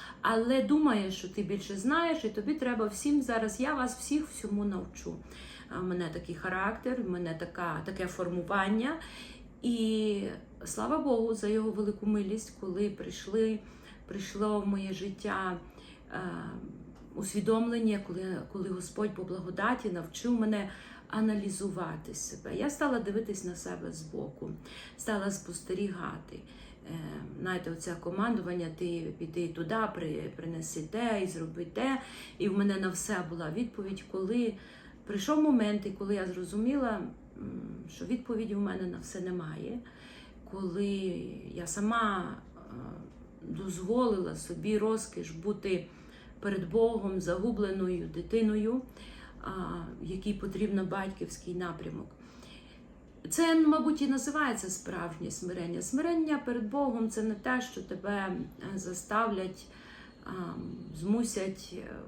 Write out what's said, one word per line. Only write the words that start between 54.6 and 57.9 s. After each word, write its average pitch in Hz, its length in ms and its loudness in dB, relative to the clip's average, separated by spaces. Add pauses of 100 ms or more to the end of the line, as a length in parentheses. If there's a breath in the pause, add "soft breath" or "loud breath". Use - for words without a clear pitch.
справжнє 170 600 -4
смирення. 175 500 -4
Смирення 311 640 4
перед 233 240 0
Богом — 233 400 2
це 214 140 -2
не 220 120 0
те, 254 260 2
що - 200 -6
тебе, 190 540 -2 (380)